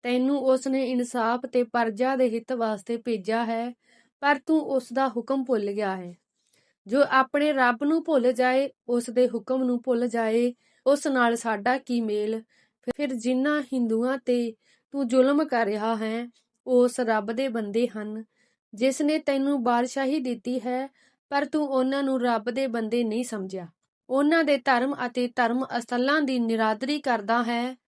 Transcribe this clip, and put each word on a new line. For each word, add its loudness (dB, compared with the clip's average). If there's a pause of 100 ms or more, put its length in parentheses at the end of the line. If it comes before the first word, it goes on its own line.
ਤੈਨੂੰ 2
ਉਸ 2
ਨੇ 0
ਇਨਸਾਫ 0
ਤੇ 0
ਪਰਜਾ 0
ਦੇ 4
ਹਿੱਤ -4
ਵਾਸਤੇ -2
ਭੇਜਿਆ -2
ਹੈ, -4 (460)
ਪਰ 2
ਤੂੰ 2
ਉਸ -4
ਦਾ 0
ਹੁਕਮ -4
ਭੁੱਲ -2
ਗਿਆ -4
ਹੈ। -12 (720)
ਜੋ 2
ਆਪਣੇ 2
ਰੱਬ 2
ਨੂੰ 2
ਭੁੱਲ 2
ਜਾਏ, 2 (180)
ਉਸ -2
ਦੇ 4
ਹੁਕਮ -2
ਨੂੰ 0
ਭੁੱਲ 0
ਜਾਏ, 0 (320)
ਉਸ 2
ਨਾਲ 2
ਸਾਡਾ 0
ਕੀ -2
ਮੇਲ? -2 (540)
ਫਿਰ -2
ਜਿਨ੍ਹਾਂ 0
ਹਿੰਦੂਆਂ -2
ਤੇ -2 (360)
ਤੂੰ -4
ਜ਼ੁਲਮ 4
ਕਰ 0
ਰਿਹਾ -2
ਹੈ, -4 (380)
ਉਹ 6
ਉਸ 0
ਰੱਬ 0
ਦੇ -2
ਬੰਦੇ 0
ਹਨ, -10 (500)
ਜਿਸ 0
ਨੇ 2
ਤੈਨੂੰ 0
ਬਾਦਸ਼ਾਹੀ 0
ਦਿੱਤੀ -4
ਹੈ, -4 (380)
ਪਰ 0
ਤੂੰ 0
ਉਹਨਾਂ 0
ਨੂੰ 0
ਰੱਬ 0
ਦੇ -2
ਬੰਦੇ -2
ਨਹੀਂ -2
ਸਮਝਿਆ। -8 (440)
ਉਹਨਾਂ 2
ਦੇ 2
ਧਰਮ 0 (120)
ਅਤੇ -2
ਧਰਮ 0 (140)
ਅਸਲਾਂ 0
ਦੀ -2
ਨਿਰਾਦਰੀ 0
ਕਰਦਾ 0
ਹੈ। -4 (120)